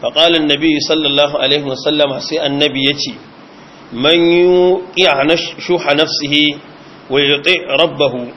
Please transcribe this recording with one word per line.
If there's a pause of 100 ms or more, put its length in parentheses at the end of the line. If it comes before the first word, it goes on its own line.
Fa
qala
an-nabi
sallallahu
alaihi
wa
sallama,
sai
annabi
ya
ce, (760)
"Man
yuqi'a
nash-,
shuha
nafsihi (520)
wa
yuti'
rabbahu."